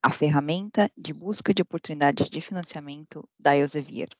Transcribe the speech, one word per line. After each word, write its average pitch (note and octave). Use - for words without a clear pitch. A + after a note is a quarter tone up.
a -
ferramenta D#3
de D#3+
busca G3
de F#3
oportunidades D3
de D#3+
financiamento D#3
da C#3+
Elsevier. C#3+